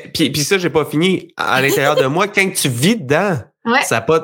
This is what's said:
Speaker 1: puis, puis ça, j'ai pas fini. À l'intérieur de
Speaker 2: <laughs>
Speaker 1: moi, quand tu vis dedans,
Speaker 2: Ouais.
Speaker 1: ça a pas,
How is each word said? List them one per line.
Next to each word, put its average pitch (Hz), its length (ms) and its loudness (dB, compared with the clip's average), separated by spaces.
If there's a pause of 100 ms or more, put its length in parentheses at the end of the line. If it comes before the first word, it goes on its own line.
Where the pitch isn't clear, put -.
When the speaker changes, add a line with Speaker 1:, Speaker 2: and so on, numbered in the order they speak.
(120)
Speaker 1:
puis, 147 180 0
puis 147 140 -2
ça, 196 140 2
j'ai 175 120 -2
pas 151 140 0
fini. 170 520 0
À 101 260 -2
l'intérieur 139 340 2
de 156 100 2
Speaker 2:
<laughs> - 0 -
Speaker 1:
moi, 175 220 0
quand 196 240 0
tu - 160 -2
vis 139 280 2
dedans, 160 420 0 (280)
Speaker 2:
Ouais. 247 160 2
Speaker 1:
ça - 160 -2
a - 40 -4
pas, 160 200 2